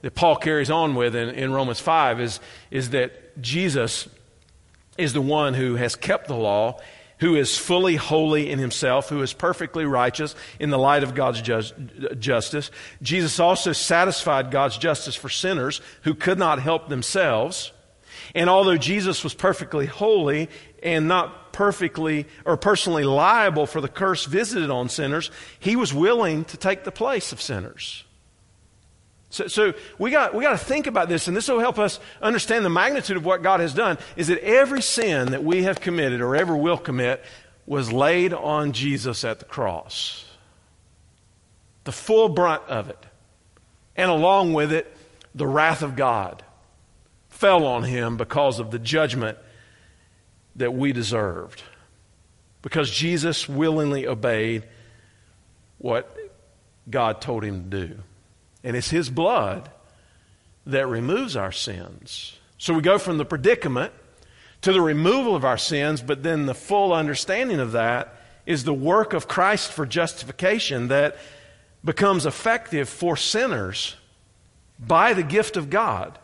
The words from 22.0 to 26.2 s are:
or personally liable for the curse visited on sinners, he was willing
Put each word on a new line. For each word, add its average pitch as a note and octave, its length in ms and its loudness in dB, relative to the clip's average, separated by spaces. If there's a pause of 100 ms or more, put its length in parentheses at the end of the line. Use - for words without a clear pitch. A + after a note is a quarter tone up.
or D#3+ 120 2
personally F3+ 480 2
liable D#3 600 4
for D#3 140 -4
the C3+ 80 -4
curse F#3+ 360 0
visited F#3 460 0
on B2+ 180 -2
sinners, D3+ 420 -4 (300)
he A3 160 0
was F3 160 0
willing E3 540 2